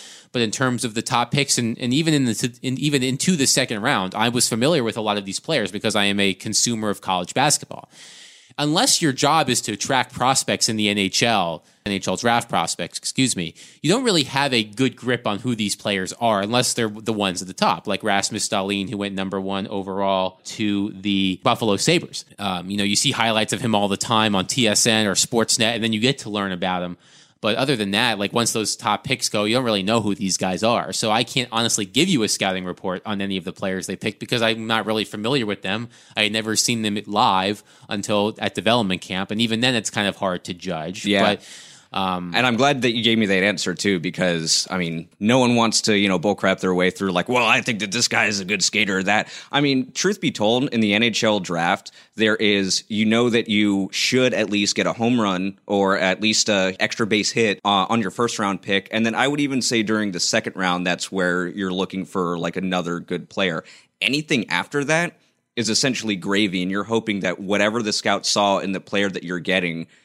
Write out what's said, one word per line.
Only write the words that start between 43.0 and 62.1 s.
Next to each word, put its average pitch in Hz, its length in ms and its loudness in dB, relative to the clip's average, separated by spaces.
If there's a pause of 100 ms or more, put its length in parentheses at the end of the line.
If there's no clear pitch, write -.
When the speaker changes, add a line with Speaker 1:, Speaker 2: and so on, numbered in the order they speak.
Speaker 2:
gave 113 160 4
me 110 80 2
that 95 180 2
answer, 98 300 0
too, 95 260 0
because, 85 680 0
I 92 80 -4
mean, 82 320 -4 (100)
no 117 200 4
one 120 160 4
wants 113 260 2
to, 107 160 2
you 101 100 2
know, 92 120 2
bullcrap 95 400 2
their 92 120 0
way 90 200 2
through, 95 220 -2
like, 87 140 0
"Well, 123 160 2
I 117 180 4
think 113 180 -2
that 101 120 -6
this 120 160 0
guy 110 200 2
is 104 120 -2
a 95 60 -6
good 95 180 -2
skater," 101 360 0
or 95 40 0
that. 101 240 2 (240)
I 143 100 0
mean, 135 320 0
truth 208 280 -2
be 156 80 0
told, 120 420 0
in 113 100 0
the 104 120 2
N 107 80 2
H 120 220 0
L 107 160 4
draft, 87 520 -2 (240)
there 107 200 2
is, 101 540 2
you 107 180 0
know 117 240 2
that 110 180 0
you 104 420 2
should 127 440 0
at 98 160 0
least 101 240 0
get 98 100 0
a 82 80 0
home 117 260 0
run 98 460 -2
or 98 320 2
at 92 240 2
least 110 260 2
a 95 320 2
extra 110 280 -2
base 101 240 0
hit, 107 340 0
uh, 101 240 2
on 117 120 2
your 92 100 -2
first 120 260 -2
round 98 240 -2
pick. 98 300 -2
And 113 120 0
then 113 120 0
I 127 120 2
would 147 120 -2
even 135 240 0
say 117 180 0
during 107 300 0
the 87 80 -4
second - 360 -2
round, 90 300 0
that's - 260 -2
where 90 360 0
you're 95 260 -4
looking 92 320 -4
for, 87 320 -2